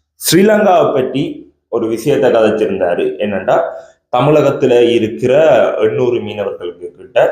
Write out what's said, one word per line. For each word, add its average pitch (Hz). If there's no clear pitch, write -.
ஸ்ரீலங்காவை 190
பற்றி 131
ஒரு 113
விஷயத்தை 120
கதைச்சிருந்தாரு. 107
என்னன்னா, 104
தமிழகத்துல 135
இருக்கிற 117
எண்ணூறு 120
மீனவர்களுக்கு 95
கிட்ட, 95